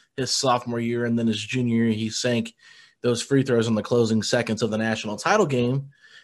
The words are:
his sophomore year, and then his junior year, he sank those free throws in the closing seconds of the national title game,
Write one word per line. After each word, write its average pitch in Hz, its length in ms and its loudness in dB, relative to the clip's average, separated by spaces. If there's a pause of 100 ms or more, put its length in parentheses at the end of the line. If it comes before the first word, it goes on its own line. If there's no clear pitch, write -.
(160)
his 127 160 -4
sophomore 120 480 0
year, 120 240 -2
and 117 160 0
then 117 80 0
his 104 160 -2
junior 117 400 0
year, 117 80 2
he 110 180 -2
sank 117 440 -2 (480)
those 120 200 0
free 139 220 2
throws 117 240 2
in 113 80 2
the 107 80 -2
closing 113 400 2
seconds 113 380 -2
of 107 100 -2
the 107 60 -2
national 110 400 -4
title 202 280 2
game, 131 440 0 (340)